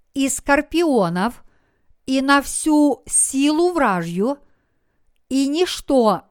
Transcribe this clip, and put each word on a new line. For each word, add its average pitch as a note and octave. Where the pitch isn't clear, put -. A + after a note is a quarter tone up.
и C4+
скорпионов C4
и C4
на C#4
всю D4
силу D4+
вражью, G#3
и C4+
ничто C#4